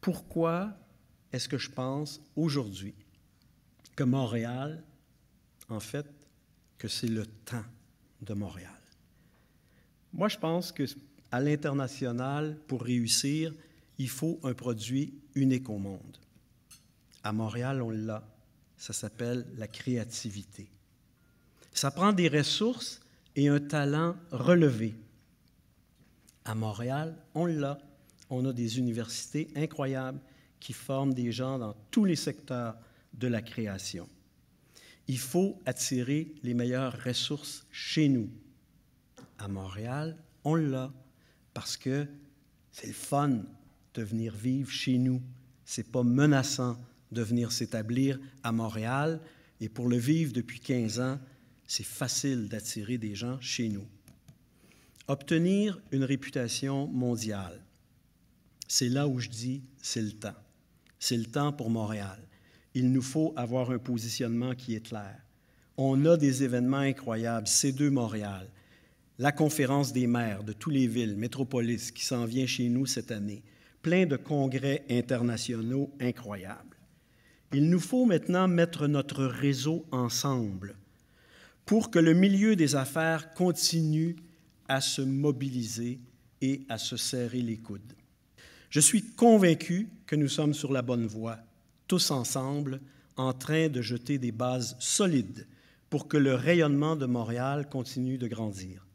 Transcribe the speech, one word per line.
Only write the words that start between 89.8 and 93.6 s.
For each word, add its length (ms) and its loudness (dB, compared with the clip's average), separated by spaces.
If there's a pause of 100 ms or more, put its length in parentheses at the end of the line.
que 80 0
nous 120 4
sommes 280 2
sur 180 -2
la 80 2
bonne 240 0
voie, 320 -6 (500)
tous 220 2
ensemble, 720 -2 (360)
en 140 2
train 380 2